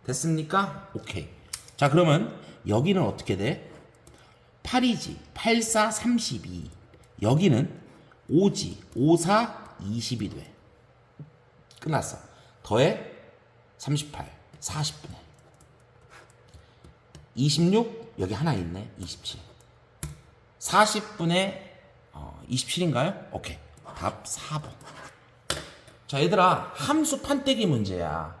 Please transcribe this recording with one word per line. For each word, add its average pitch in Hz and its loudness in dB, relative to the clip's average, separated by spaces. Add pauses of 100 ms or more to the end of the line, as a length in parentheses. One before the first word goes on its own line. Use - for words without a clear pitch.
됐습니까? 160 -2
오케이. - -8 (480)
자, 143 4
그러면 170 4 (280)
여기는 151 4
어떻게 101 -2
돼? 110 -4 (920)
팔이지. 240 0 (140)
팔, 233 2
삼, 220 2
삼십이. 123 -2 (520)
여기는 135 4 (500)
오지. 151 2 (140)
오, 156 6
사, 202 0
이십이 107 -4
돼. 65 -16 (1300)
끝났어. - -4 (440)
더해 139 2 (680)
삼십팔. - -4 (300)
사십 - -6
분에. - -16 (2250)
이십육, 170 2
여기 98 -2
하나 147 0
있네. 95 -6
이십칠. - -12 (1160)
사십 208 2
분에, 180 -2 (320)
어, - -16
이십칠인가요? 156 -2
오케이. - -10 (400)
답 - -6
사 - -8
번. - -14 (1400)
자, 139 -2
얘들아, 180 4
함수 294 0
판때기 262 0
문제야. 87 -2